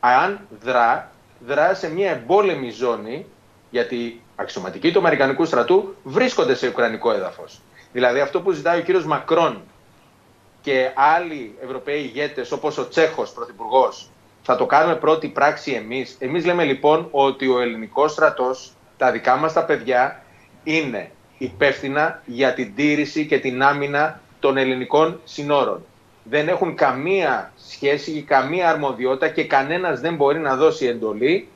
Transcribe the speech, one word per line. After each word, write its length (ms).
αν 400
δρά, 480
δρά 280
σε 160
μία 200
εμπόλεμη 600
ζώνη, 560
γιατί 500
αξιωματικοί 560
του 60
Αμερικανικού 460
στρατού 500
βρίσκονται 500
σε 140
ουκρανικό 440
έδαφος. 480
Δηλαδή 280
αυτό 200
που 100
ζητάει 280
ο 40
κύριος 240
Μακρόν 560
και 320
άλλοι 680
Ευρωπαίοι 400
ηγέτες, 500
όπως 260
ο 100
Τσέχος 440
Πρωθυπουργός, 760
θα 140
το 100
κάνουμε 300
πρώτη 320
πράξη 440
εμείς. 460
Εμείς 260
λέμε 200
λοιπόν 460
ότι 380
ο 120
ελληνικός 520
στρατός, 600
τα 140
δικά 260
μας 160
τα 120
παιδιά, 580
είναι 460
υπεύθυνα 880
για 280
την 200
τήρηση 520
και 120
την 240
άμυνα 580
των 160
ελληνικών 680
συνόρων. 600
Δεν 260
έχουν 260
καμία 800
σχέση 440
και 100
καμία 480
αρμοδιότητα 580
και 160
κανένας 560
δεν 140
μπορεί 240
να 180
δώσει 300
εντολή 680